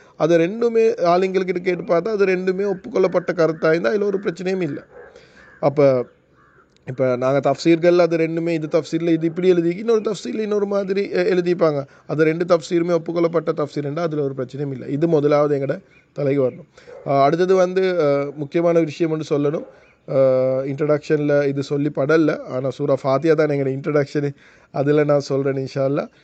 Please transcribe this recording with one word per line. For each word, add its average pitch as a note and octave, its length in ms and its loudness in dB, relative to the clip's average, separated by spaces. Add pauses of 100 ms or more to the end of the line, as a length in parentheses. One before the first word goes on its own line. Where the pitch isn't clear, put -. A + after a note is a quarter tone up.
(160)
அது E3 220 4
ரெண்டுமே A3+ 640 2
ஆளுங்கள்கிட்ட F#3 580 0
கேட்டு F3 240 -2
பார்த்தா, E3+ 260 0
அது G3+ 160 0
ரெண்டுமே F#3 400 0
ஒப்புக்கொள்ளப்பட்ட F#3+ 680 -2
கருத்தா D#3+ 360 0
இருந்தா E3+ 200 2
அதுல G#3 160 0
ஒரு G3 140 -2
பிரச்சனையும் F#3 440 -4
இல்ல. C#3+ 220 -6 (760)
அப்ப C#3 460 2 (800)
இப்ப C3 300 0
நாங்க C3+ 340 0
தஃப்சீர்கள் E3+ 480 4
அது E3+ 180 2
ரெண்டுமே, E3 320 -2
இது D#3+ 180 -2
தஃப்சீர்ல E3 420 -2
இது E3 180 0
இப்படி F3 220 -2
எழுதி, E3+ 280 2
இன்னொரு A3 240 0
தஃப்சீர்ல A3 380 -6
இன்னொரு G#3 280 -2
மாதிரி, G3 440 -2
எ-, F3+ 220 0
எழுதிப்பாங்க. E3+ 540 0 (200)
அது D3+ 180 0
ரெண்டு E3 200 0
தஃப்சீருமே E3+ 500 0
ஒப்புக்கொள்ளப்பட்ட E3 580 -2
தஃப்சீர் D3+ 320 -6
என்றா D3 180 -6
அதுல D3+ 200 -2
ஒரு C3+ 140 -4
பிரச்சனையும் C3+ 340 -8
இல்ல. B2 160 -10
இது C#3 220 -2
முதலாவது D3 500 2
எங்கட C#3+ 220 -4 (320)
தலைக்கு C#3+ 300 0
வரணும். B2+ 240 -4 (400)
ஆ, C#3 160 2
அடுத்தது E3+ 320 2
வந்து, F#3 460 2
ஆ, C#3+ 340 0
முக்கியமான E3 460 0
விஷயம் D#3+ 320 -2
ஒன்று D#3 260 -2
சொல்லணும். D3 260 -2 (440)
ஆ, - 60 -6 (440)
இன்ட்ரடக்ஷன்ல D3 880 0
இது C#3 140 -2
சொல்லி C#3+ 340 -2
படல, D3+ 460 2
ஆனா C3 260 -6
சூரா C#3 260 -2
ஃபாத்தியா C#3+ 400 2
தான் D#3 140 2
எங்கட C#3 200 -2
இன்ட்ரடக்ஷனு, C#3+ 640 -2 (360)
அதுல D3 340 2
நான் D3 160 2
சொல்றேன் C#3 340 -2
இன்ஷா C3+ 240 -6
அல்லாஹ். C#3 300 -2 (160)